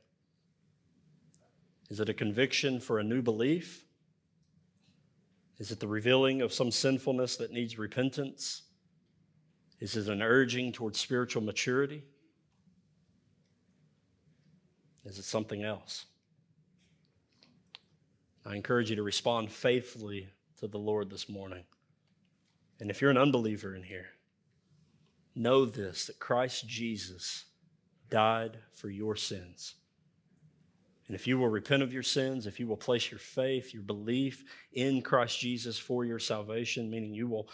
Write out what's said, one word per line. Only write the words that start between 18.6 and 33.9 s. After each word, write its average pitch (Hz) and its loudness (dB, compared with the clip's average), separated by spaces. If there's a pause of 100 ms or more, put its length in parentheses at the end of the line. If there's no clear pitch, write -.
you 113 0
to 107 -2
respond 107 0
faithfully 110 -2 (300)
to - -8
the 104 -6
Lord 104 -2
this 98 -10
morning. 95 -10 (1160)
And 104 -6
if 98 -4
you're 139 6
an 127 6
unbeliever 110 2
in 92 -12
here, 92 -12 (1300)
know 127 6
this, 107 -4
that - -14
Christ 123 0
Jesus 110 -6 (680)
died 113 4 (140)
for - -10
your 104 -2
sins. - -8 (1300)
And 101 -6
if 92 -6
you 127 4
will 127 4
repent 113 4
of 127 -2
your 131 -6
sins, 131 0
if 98 -8
you 120 -2
will 107 -2
place 120 2
your 107 -14
faith, 131 -2
your 110 -12
belief 113 -2 (280)